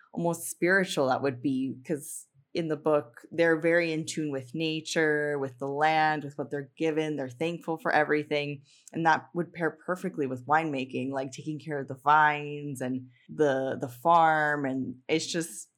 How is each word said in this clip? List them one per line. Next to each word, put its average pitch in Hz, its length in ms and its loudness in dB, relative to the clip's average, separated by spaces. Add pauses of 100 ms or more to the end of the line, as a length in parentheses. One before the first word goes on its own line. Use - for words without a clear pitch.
(140)
almost 170 360 -4
spiritual 180 580 2
that 123 140 2
would 127 200 -2
be, 131 360 -2 (100)
'cause - 380 -6 (300)
in 170 120 -2
the 151 80 -2
book, 147 460 0 (100)
they're 165 280 4
very 165 340 2
in 156 140 -4
tune 151 240 -4
with 131 240 -8
nature, 156 800 0
with 131 220 -6
the 135 80 -6
land, 156 560 2
with 143 120 -12
what 131 140 -8
they're 143 300 -8
given. 156 360 0
They're 135 140 -6
thankful 165 480 -6
for - 160 -2
everything. 147 720 0 (280)
And 160 140 -2
that 160 300 4
would 170 180 -6
pair 160 320 -4
perfectly 180 400 -4
with 127 220 -8
winemaking, 135 640 -2
like 135 200 -6
taking 151 280 -10
care 151 200 -6
of 135 80 -8
the 135 60 -10 (100)
vines 147 800 2
and 127 220 -4 (280)
the, 135 480 2
the 135 80 -4
farm. 156 800 4
And 131 300 -4 (120)
it's 160 200 0
just 165 400 -6 (100)